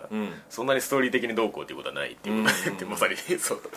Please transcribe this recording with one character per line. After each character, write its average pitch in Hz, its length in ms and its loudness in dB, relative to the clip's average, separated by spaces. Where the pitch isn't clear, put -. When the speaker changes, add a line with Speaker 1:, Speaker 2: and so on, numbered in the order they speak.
Speaker 1:
う 107 60 -4
ん。 107 140 0
Speaker 2:
そ 117 140 -6
ん - 40 -2
な 135 60 6
に 131 80 4
ス - 80 -4
ト 139 80 4
ー 135 40 6
リ 127 80 4
ー - 20 -10
的 117 140 2
に 113 100 0
ど 113 120 4
う - 40 0
こ - 100 -8
う - 40 -6
っ - 20 -18
て 67 60 -12
い - 20 -10
う - 20 -10
こ 69 60 -10
と - 60 -4
は - 60 -6
な 71 100 -2
い 60 80 -8
っ - 20 -18
て - 140 -8
い 110 120 2
う 107 40 4
こ 104 40 6
と 104 60 6
Speaker 1:
う - 180 -2
ん 92 40 -8
う - 20 -6
ん 92 40 -4
う - 20 -6
ん。 95 40 -6
Speaker 2:
<laughs> - 20 -4
ま 104 60 -4
さ 98 120 4
に 92 80 0
そ - 380 0
う、 - 60 -8